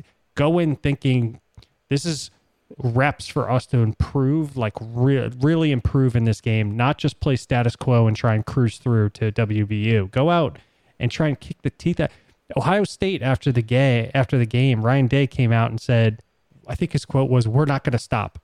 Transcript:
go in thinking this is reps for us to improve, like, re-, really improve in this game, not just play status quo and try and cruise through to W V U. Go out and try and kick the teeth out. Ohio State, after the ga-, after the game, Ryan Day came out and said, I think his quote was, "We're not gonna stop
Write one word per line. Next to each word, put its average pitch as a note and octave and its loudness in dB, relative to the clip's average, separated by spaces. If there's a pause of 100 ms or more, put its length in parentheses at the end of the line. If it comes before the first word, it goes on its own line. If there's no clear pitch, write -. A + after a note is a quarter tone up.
(340)
go D#3+ 2
in D#3+ 0
thinking B2+ -2 (480)
this C#3 -2
is D#3 -6 (480)
reps C3 -2
for A#2+ -4
us B2+ -2
to B2+ 0
improve, C3+ 0
like, A2 -4
re-, A#2+ 0 (100)
really D#3 2
improve C3 0
in A#2 2
this A2 0
game, A2 -2
not B2+ 0
just - -4
play C#3 0
status A#2+ -2
quo A#2+ 2
and G#2+ 2
try A2+ 0
and G#2+ -2
cruise A#2+ 0
through A2 0
to A2 -4
W G#2+ -2
V G#2+ -4 (180)
U. G2 0
Go C#3+ 0
out E3+ 0 (400)
and C3 -2
try D#3 -2
and C#3 -2
kick - -18
the C3 -4
teeth - -4
out. D3 0 (460)
Ohio F3+ 2
State, F#3+ -4
after C3+ 0
the A#2+ 2
ga-, B2 2
after C3+ 2
the A#2+ 4
game, A#2+ 2
Ryan C3 4
Day C#3 2
came A#2+ 0
out A2+ 2
and A2+ -6
said, A2+ 2 (480)
I G#2 -6
think - -4
his - -2
quote C3+ 0
was, A#2+ 2
"We're C3 2
not C#3 -2
gonna A#2+ -2
stop - -6